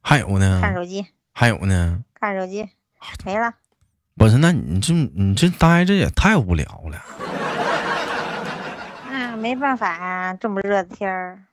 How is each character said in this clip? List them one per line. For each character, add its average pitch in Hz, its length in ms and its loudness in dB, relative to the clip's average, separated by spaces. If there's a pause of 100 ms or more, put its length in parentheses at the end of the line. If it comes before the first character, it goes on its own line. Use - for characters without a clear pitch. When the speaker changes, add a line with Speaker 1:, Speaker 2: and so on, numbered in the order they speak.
Speaker 1:
还 147 160 4
有 98 200 0
呢？ 95 240 4
Speaker 2:
看 104 100 0
手 180 100 -2
机。 190 220 -8 (260)
Speaker 1:
还 - 180 2
有 107 180 0
呢？ 87 360 0 (160)
Speaker 2:
看 - 160 -4
手 190 120 -4
机， 202 200 -8 (560)
没 196 160 -4
了。 233 140 -2 (640)
Speaker 1:
不 110 140 8
是， 120 80 6
那 165 120 6
你 90 300 -2
这， 165 140 0
你 98 400 2
这 165 160 4
待 170 340 4
着 190 80 2
也 185 160 2
太 202 300 4
无 90 160 2
聊 73 100 0 (260)
了。 73 80 -12 (2000)
Speaker 2:
嗯， 247 280 -6
没 233 160 -2
办 262 220 0
法 202 140 -2
啊， 185 420 -6
这 202 160 -6
么 196 140 -2
热 196 200 0
的 - 20 -6
天 190 260 -8
儿。 185 320 -8 (100)